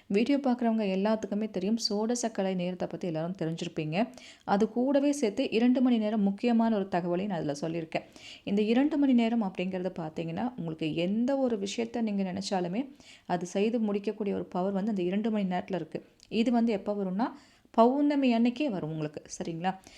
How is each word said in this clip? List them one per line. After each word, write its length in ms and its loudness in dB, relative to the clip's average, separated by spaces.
வீடியோ 320 2
பார்க்குறவங்க 460 0
எல்லாத்துக்குமே 680 0
தெரியும், 280 0
சோடசக்கலை 640 -2
நேரத்தை 340 -2
பத்தி 180 -6
எல்லாரும் 360 -2
தெரிஞ்சிருப்பீங்க. 680 -2
அது 240 2
கூடவே 440 2
சேர்த்து 380 -2
இரண்டு 300 4
மணி 180 4
நேரம் 240 0
முக்கியமான 520 2
ஒரு 160 0
தகவலையும் 360 0
நான் 120 -2
அதுல 220 -2
சொல்லியிருக்கேன். 440 -4
இந்த 180 2
இரண்டு 360 2
மணி 140 4
நேரம் 300 4
அப்படிங்கிறது 560 -4
பார்த்தீங்கன்னா, 580 -4
உங்களுக்கு 380 -4
எந்த 420 0
ஒரு 220 0
விஷயத்தை 440 -4
நீங்க 300 -2
நினைச்சாலுமே 560 -4
அது 200 -2
செய்து 340 0
முடிக்கக்கூடிய 540 -2
ஒரு 100 -4
பவர் 280 -2
வந்து 240 0
அந்த 120 0
இரண்டு 220 0
மணி 240 0
நேரத்துல 200 -4
இருக்கு. 320 -6
இது 240 2
வந்து 200 4
எப்ப 220 -2
வரும்னா, 300 -2
பௌர்ணமி 680 4
அன்னைக்கே 340 2
வரும் 200 -4
உங்களுக்கு, 400 -6
சரிங்களா? 480 -4